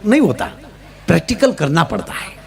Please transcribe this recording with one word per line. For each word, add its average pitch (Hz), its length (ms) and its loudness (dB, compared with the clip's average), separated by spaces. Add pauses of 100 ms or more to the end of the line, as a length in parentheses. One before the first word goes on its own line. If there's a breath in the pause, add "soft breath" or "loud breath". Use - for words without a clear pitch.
नहीं 254 180 4
होता, 123 280 -2 (560)
प्रैक्टिकल 233 480 2
करना 156 300 0
पड़ता 98 300 -6
है। - 320 -14